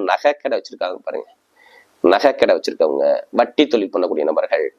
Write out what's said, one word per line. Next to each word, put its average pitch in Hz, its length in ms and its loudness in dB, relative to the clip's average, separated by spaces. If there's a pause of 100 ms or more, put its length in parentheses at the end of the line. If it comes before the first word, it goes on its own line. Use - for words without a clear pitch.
(100)
நகை 143 220 0 (100)
கடை 127 160 -4
வச்சிருக்காங்க - 480 -10
பாருங்க, - 220 -8 (880)
நகை 131 260 2
கடை 98 160 4
வச்சிருக்கவங்க, 71 500 0 (340)
வட்டி 120 240 2 (100)
தொழில் 101 200 0
பண்ணக்கூடிய 90 360 -2
நபர்கள், 80 340 -2 (140)